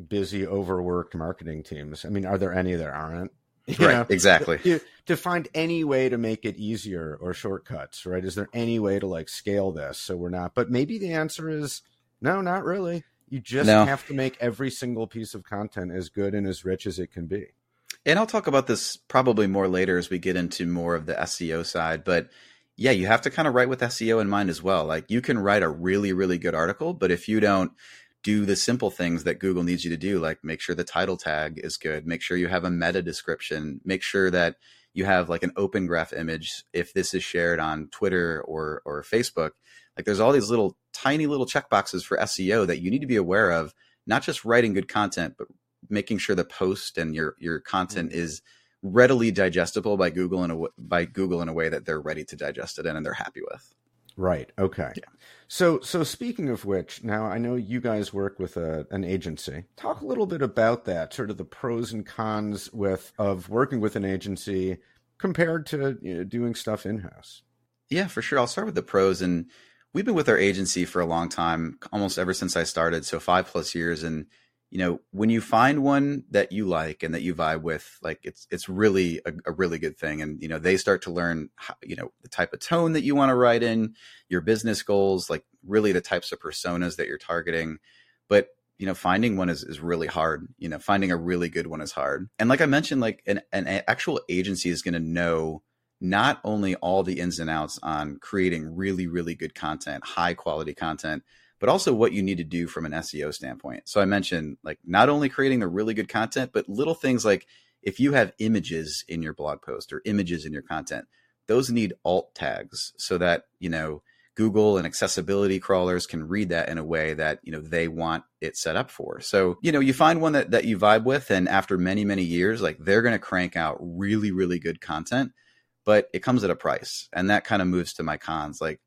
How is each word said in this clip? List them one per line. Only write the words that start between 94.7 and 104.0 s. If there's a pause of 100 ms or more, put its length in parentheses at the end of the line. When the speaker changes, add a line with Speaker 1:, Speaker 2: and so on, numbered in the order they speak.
Speaker 2:
is
gonna
know (380)
not
only
all
the
ins
and
outs
on
creating
really,
really
good
content,
high
quality
content, (360)
but
also
what
you
need
to
do
from
an
S
E
O
standpoint.
So